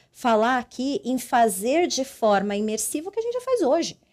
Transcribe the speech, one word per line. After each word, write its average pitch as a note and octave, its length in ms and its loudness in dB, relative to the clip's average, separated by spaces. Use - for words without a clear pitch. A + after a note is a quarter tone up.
falar A#3 460 2
aqui B3+ 460 -4
em B3+ 140 -2
fazer A#3+ 720 2
de C4 160 -2
forma G3+ 520 0
imersiva A3 520 -4
o G4+ 40 -14
que G#4 60 -6
a A4+ 40 -4
gente A#4 120 -4
já B4+ 60 -4
faz B4 220 0
hoje. D4 360 0